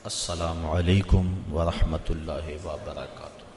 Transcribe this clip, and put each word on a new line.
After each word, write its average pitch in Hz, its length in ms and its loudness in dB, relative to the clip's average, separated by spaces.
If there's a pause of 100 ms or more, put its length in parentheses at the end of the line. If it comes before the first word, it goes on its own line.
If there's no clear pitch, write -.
السلام 85 600 -4
علیکم 90 600 4 (280)
ورحمۃ 82 560 2
اللہ 78 380 -4 (180)
وبرکاتہ۔ 73 800 -10 (120)